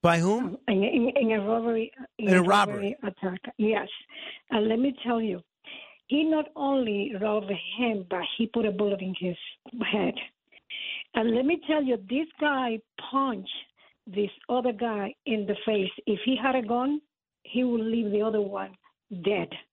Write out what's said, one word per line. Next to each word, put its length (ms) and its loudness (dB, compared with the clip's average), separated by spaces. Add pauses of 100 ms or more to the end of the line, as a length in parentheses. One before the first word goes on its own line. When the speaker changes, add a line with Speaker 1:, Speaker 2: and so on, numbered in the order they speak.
Speaker 1:
By 160 6
whom? 400 2 (100)
Speaker 2:
In, 160 4
in, 320 2
in 160 4
a 80 2
robbery. 500 0 (280)
In 100 0
Speaker 1:
In 60 8
a 60 8
Speaker 2:
a 20 4
Speaker 1:
robbery. 600 2
Speaker 2:
robbery 120 -4 (160)
attack. 100 -8 (160)
Yes. 320 0 (640)
And 180 2
let 100 2
me 160 0 (120)
tell 140 0
you, 200 -4 (680)
he 160 2
not 300 2
only 640 0
robbed 300 0 (280)
him, 320 0
but 100 -2 (160)
he 120 2
put 180 0
a 40 2
bullet 300 0
in 180 -4
his 180 -2 (540)
head. 220 0 (1000)
And 200 2
let 120 2
me 200 4
tell 160 2
you, 140 0 (140)
this 160 0 (120)
guy 400 0 (320)
punched 380 0 (580)
this 240 -2 (200)
other 220 2
guy 420 -4 (100)
in 220 0
the 180 0
face. 260 2 (160)
If 200 0
he 140 2
had 140 2
a 80 2
gun, 380 0 (440)
he 200 0
would 160 2
leave 300 0
the 100 2
other 220 2
one 300 -6 (520)
dead. 240 2 (240)